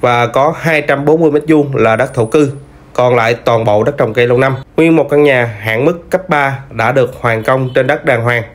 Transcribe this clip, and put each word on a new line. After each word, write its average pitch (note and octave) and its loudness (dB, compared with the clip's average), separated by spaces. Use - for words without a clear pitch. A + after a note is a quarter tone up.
Và A#2+ 0
có C#3 0
hai D3+ 0
trăm C#3+ -2
bốn D#3+ 2
mươi D#3 4
mét D3 0
vuông C#3+ 2
là A2+ 2
đất C3 -2
thổ A2+ 0
cư, C#3+ 0
còn B2 2
lại A#2 0
toàn A#2 -2
bộ G#2+ 2
đất C#3 -2
trồng A2+ -2
cây A#2+ 2
lâu A#2+ 2
năm. C3+ 0
Nguyên E3 4
một D3 0
căn D3 2
nhà A#2+ 0
hạn A2 -2
mức F3 -4
cấp - -4
ba C#3 -2
đã A2+ -2
được C3 0
hoàn A2+ -2
công C3 0
trên C3 2
đất D3 -2
đàng A#2+ 0
hoàng. A#2+ 0